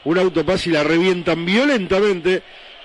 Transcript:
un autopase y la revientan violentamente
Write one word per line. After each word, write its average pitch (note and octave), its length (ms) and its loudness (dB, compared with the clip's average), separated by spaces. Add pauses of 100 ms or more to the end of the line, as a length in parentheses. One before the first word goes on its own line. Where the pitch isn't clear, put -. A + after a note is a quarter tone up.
un E3 120 0
autopase F#3 520 0
y E3 40 0
la D3+ 100 2
revientan E3+ 640 0
violentamente F#3+ 960 0 (440)